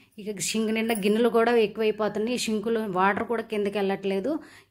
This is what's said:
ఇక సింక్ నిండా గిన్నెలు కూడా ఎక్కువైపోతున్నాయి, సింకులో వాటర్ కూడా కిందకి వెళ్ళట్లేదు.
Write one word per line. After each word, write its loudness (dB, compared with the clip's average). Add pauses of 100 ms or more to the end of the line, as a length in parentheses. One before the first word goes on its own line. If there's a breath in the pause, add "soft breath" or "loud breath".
(180 loud breath)
ఇక -8
సింక్ 0
నిండా 0
గిన్నెలు 2
కూడా 4
ఎక్కువైపోతున్నాయి, 0
సింకులో -2
వాటర్ 2
కూడా -2
కిందకి -2
వెళ్ళట్లేదు. -2 (320 loud breath)